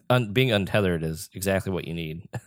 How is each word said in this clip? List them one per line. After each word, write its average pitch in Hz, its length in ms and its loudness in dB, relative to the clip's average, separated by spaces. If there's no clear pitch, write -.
un-, 123 220 2
being 127 200 2
untethered 95 520 2
is 80 300 -6
exactly 95 380 0
what 85 160 -4
you 82 60 -6
need. 82 340 -8